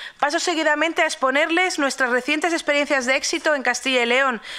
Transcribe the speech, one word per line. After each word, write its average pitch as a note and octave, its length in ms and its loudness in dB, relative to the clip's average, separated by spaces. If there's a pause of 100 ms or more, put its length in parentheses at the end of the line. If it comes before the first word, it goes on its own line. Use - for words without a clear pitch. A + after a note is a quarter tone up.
(180)
Paso D4 200 4
seguidamente D#4+ 640 0
a D#4 40 4
exponerles D#4+ 760 0
nuestras C4 300 0
recientes D4 420 0
experiencias C#4+ 540 0
de C4 100 2
éxito D4+ 400 -2
en B3+ 80 -4
Castilla B3 380 0
y A#3 40 0
León, B3+ 340 0 (180)